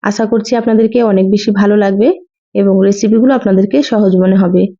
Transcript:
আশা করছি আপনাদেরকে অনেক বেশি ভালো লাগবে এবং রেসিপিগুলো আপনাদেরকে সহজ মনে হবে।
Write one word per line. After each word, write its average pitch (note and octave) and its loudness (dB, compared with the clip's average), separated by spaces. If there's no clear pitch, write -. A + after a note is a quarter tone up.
আশা G#3 -4
করছি A3 -4
আপনাদেরকে A3+ 0
অনেক G3 0
বেশি G#3 -2
ভালো G3+ 0
লাগবে G3+ 0
এবং G3 0
রেসিপিগুলো A3 2
আপনাদেরকে G3+ 0
সহজ G#3 0
মনে F#3 2
হবে। F#3 0